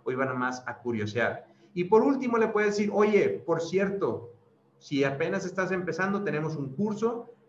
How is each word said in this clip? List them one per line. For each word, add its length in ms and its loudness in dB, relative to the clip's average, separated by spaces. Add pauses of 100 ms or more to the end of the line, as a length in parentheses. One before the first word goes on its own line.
o 80 -2
iba 140 0
nomás 400 -2
a 120 -10
curiosear. 680 -2 (260)
Y 120 -2
por 180 6
último 340 2
le 120 4
puedes 280 2
decir, 160 0
"Oye, 540 4
por 160 0
cierto, 680 -2 (480)
si 260 0
apenas 420 -2
estás 260 -2
empezando, 500 -2
tenemos 340 -2
un 180 -6
curso 560 -2 (180)